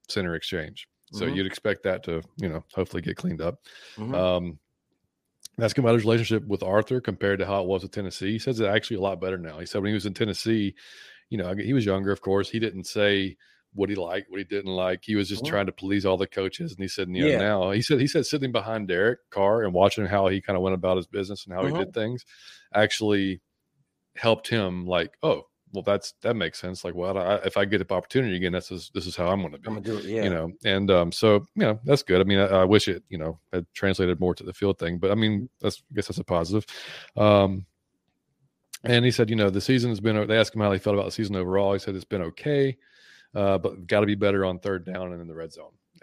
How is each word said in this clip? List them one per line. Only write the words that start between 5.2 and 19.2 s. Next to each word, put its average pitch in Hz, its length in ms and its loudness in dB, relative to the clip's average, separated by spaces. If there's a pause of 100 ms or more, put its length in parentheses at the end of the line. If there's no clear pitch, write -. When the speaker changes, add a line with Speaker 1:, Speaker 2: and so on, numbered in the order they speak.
Speaker 1:
ask 113 180 0
him 139 80 4
about 117 100 6
his 113 80 2
relationship 113 420 2
with 101 160 -4
Arthur 107 400 0
compared 101 380 -2
to 90 80 -2
how 98 140 0
it 90 60 -4
was 95 140 0
with 95 100 -12
Tennessee. 98 420 -6
He 110 60 -4
says 120 200 -4
it's 107 80 2
actually 110 300 0
a 90 40 -4
lot 95 200 -2
better 92 160 -4
now. 80 220 -12
He 87 60 -10
said 104 160 -4
when 101 80 0
he 107 60 0
was 98 100 -2
in 101 80 -4
Tennessee, 104 640 0 (540)
you 117 100 -6
know, 90 160 -4
he 104 180 -2
was 123 120 2
younger, 98 260 0
of 95 100 -2
course. 98 280 0
He 113 100 -4
didn't 95 260 -4
say 101 520 2 (360)
what 98 160 0
he 101 60 -4
liked, 92 340 -4
what 92 100 -8
he 98 40 -4
didn't 98 280 -4
like. 92 320 -2
He 107 120 -2
was 98 140 0
just 101 140 -6
Speaker 2:
Mm-hmm. 151 80 -6
Speaker 1:
trying 101 160 0
to 90 40 -4
please 98 340 -2
all 95 120 4
the 92 100 -2
coaches. 95 460 -6
And 92 80 -12
he 95 60 -4
said, 90 220 -6
"You 90 140 -2
know, 151 60 4
Speaker 2:
Yeah. 131 80 4
Speaker 1:
now," 98 340 2
he 107 100 2
said, 139 200 2
he 143 60 2
said 143 180 0
sitting 135 260 -2
behind 110 360 -2
Derek 92 320 2 (100)